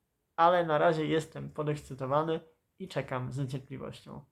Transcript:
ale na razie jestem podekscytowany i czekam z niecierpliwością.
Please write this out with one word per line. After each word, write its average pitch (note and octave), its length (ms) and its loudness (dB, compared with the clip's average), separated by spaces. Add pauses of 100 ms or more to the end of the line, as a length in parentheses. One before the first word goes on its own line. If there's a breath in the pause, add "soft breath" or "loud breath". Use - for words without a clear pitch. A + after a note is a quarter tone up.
(360)
ale E3+ 300 6
na D3+ 120 2
razie D#3 280 4
jestem D3 440 -2
podekscytowany D3 880 -2 (380)
i F#3 100 -12
czekam B2+ 440 -6
z B2+ 60 -6
niecierpliwością. C3 920 -10